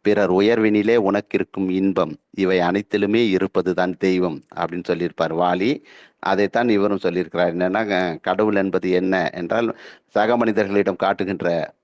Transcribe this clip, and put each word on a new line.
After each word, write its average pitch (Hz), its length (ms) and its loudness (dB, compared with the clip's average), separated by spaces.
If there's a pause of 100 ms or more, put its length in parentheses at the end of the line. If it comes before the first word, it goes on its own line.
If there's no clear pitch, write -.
பிறர் 101 320 2
உயர்வினிலே 107 640 4
உனக்கிருக்கும் 98 720 -2
இன்பம், 92 420 0 (180)
இவை 95 280 0
அனைத்திலுமே 101 680 0
இருப்பதுதான் 92 680 0
தெய்வம்" 90 420 0 (160)
அப்படின்னு 85 300 -6
சொல்லியிருப்பார் 85 500 -2
வாலி. 90 380 0 (480)
அதைத்தான் 101 480 0
இவரும் 101 340 0
சொல்லியிருக்கிறார். 87 500 -2
என்னன்னா, 90 340 -2
க-, 92 360 -2
கடவுள் 104 320 0
என்பது 92 360 0
என்ன 92 420 0
என்றால், 107 360 -2 (400)
சக 110 280 0
மனிதர்களிடம் 101 600 0
காட்டுகின்ற 95 500 -2 (380)